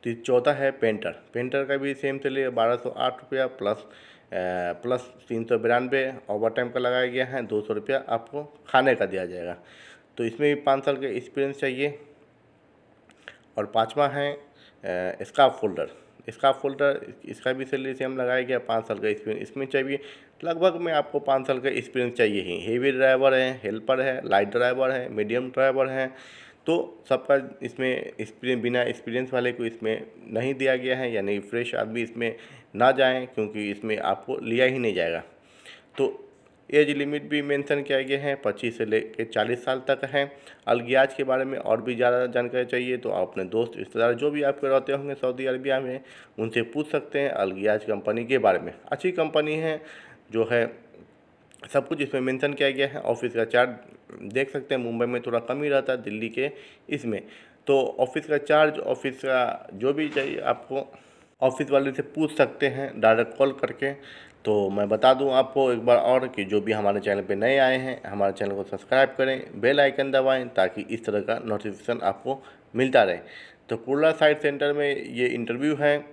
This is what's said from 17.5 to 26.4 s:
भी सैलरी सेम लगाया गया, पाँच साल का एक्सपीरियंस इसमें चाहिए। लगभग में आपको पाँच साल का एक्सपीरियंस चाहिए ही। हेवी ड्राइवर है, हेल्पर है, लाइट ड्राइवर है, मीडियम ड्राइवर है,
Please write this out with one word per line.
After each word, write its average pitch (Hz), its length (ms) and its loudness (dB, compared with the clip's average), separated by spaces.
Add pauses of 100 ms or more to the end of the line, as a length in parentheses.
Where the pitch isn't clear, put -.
भी 131 120 -4
सैलरी 135 300 -4
सेम 131 220 -4
लगाया 127 260 0
गया, 123 160 -2
पाँच 113 300 -2
साल 104 100 -2
का 104 100 0
एक्सपीरियंस 104 420 -4
इसमें 135 160 -6
चाहिए। 139 320 -2 (460)
लगभग 170 360 2
में 170 120 -2
आपको 147 280 0
पाँच 135 260 2
साल 131 120 0
का 127 100 -2
एक्सपीरियंस 123 480 -2
चाहिए 107 260 2
ही। 87 180 -4
हेवी 123 320 0
ड्राइवर 131 420 6
है, 131 300 2
हेल्पर 110 360 0
है, 131 280 -2
लाइट 101 200 4
ड्राइवर 123 420 2
है, 127 180 -4
मीडियम 117 420 -2
ड्राइवर 131 380 2
है, 131 180 -2 (600)